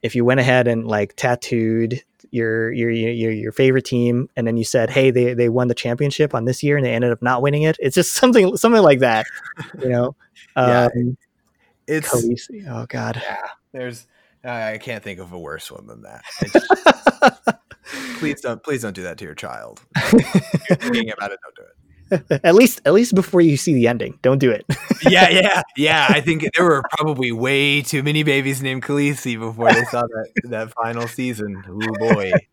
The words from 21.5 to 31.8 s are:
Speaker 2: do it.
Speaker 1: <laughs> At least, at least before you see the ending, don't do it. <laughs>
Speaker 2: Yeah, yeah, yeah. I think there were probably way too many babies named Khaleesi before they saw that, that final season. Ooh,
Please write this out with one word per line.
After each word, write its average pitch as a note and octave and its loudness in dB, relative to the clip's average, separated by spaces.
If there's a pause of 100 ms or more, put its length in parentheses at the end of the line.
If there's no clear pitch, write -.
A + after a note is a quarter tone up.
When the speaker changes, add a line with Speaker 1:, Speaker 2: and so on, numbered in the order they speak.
Speaker 2:
do - -20
it. - -20 (360)
Speaker 1:
<laughs> D3+ -2
At F3 8
least, A#3+ 6
at C#3+ 4
least A3 2
before F3+ 2
you D#3+ 4
see D#3+ -2
the B2 4
ending, A#2+ -2
don't C3+ 2
do C3 2
it. G#2 -4
<laughs> - -4 (260)
Speaker 2:
Yeah, F3+ 6
yeah, F#3 2 (160)
yeah. D3+ 2
I D3+ 4
think D#3 -2 (100)
there E3+ 4
were C#3+ 2 (160)
probably C3+ -2
way C#3 0
too C#3 -4
many D3+ 0
babies C3+ 0
named C3 -4
Khaleesi C#3+ -2
before A2+ -2
they - 2
saw A#2+ -4
that, A2 -8 (240)
that A2 -8
final A#2 -6
season. G#2+ -8
Ooh, A2 -6